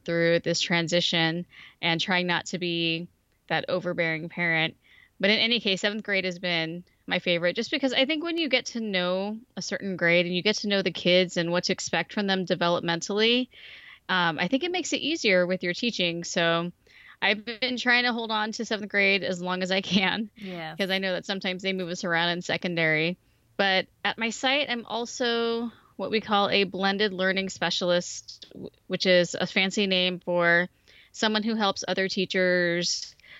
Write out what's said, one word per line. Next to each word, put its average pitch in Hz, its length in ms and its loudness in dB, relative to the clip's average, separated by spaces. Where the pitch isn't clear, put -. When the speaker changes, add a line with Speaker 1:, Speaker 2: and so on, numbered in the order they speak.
Speaker 1:
through 170 360 2
this 170 200 -2
transition 170 840 0
and 165 220 0
trying 180 240 0
not 175 200 0
to - 120 -6
be 170 500 -2
that 160 220 0
overbearing 170 580 -2
parent. 165 480 -2
But 196 120 2
in 220 80 4
any 226 220 0
case, 190 200 0
seventh 208 220 -2
grade 190 240 -2
has 175 120 -6
been 170 460 -4
my 180 120 -2
favorite, 175 380 0
just 233 140 -4
because 277 240 0
I 269 100 4
think 302 200 0
when 339 120 -4
you 320 140 -2
get 247 160 0
to 233 140 -8
know 196 580 -2
a 185 60 -6
certain 190 340 -6
grade 170 300 4
and 180 100 -2
you 175 60 0
get 214 140 2
to 214 120 -4
know 196 140 2
the 185 80 -2
kids 180 480 2
and 170 120 0
what 180 140 0
to 196 80 0
expect - 400 -2
from 208 140 -2
them 190 180 0
developmentally, 180 1040 0
um, 175 280 2
I 180 100 0
think 269 160 0
it 349 80 -4
makes 359 200 -4
it 285 80 0
easier 190 460 2
with 185 160 -2
your 175 120 0
teaching. 175 500 -2
So 170 480 0
I've 208 220 2
been 240 340 -4
trying 247 260 2
to 247 80 2
hold 226 180 -4
on 214 220 -2
to 226 140 -6
seventh 208 240 -4
grade 196 340 4
as 180 160 -2
long 180 220 -2
as 185 80 -2
I 190 100 2
can, 190 560 2
Speaker 2:
Yes. 170 420 -10
Speaker 1:
'cause 190 120 0
I 190 80 2
know 190 160 0
that - 100 -4
sometimes 190 380 -4
they 190 100 0
move 185 160 -4
us 180 160 -6
around 170 260 2
in 175 120 -2
secondary. 165 760 0
But 190 300 2
at 202 140 -2
my 226 120 -2
site, 269 380 0
I'm 233 160 -6
also 233 880 -2
what 190 140 -6
we 214 100 0
call 202 300 2
a 196 140 4
blended 196 500 0
learning 190 340 0
specialist, - 1040 -2
w-, - 160 -14
which 185 180 -2
is 180 280 6
a - 120 -2
fancy 190 400 0
name 180 340 0
for 175 480 2
someone 214 320 0
who 226 100 0
helps 208 340 0
other 190 200 0
teachers 180 1080 0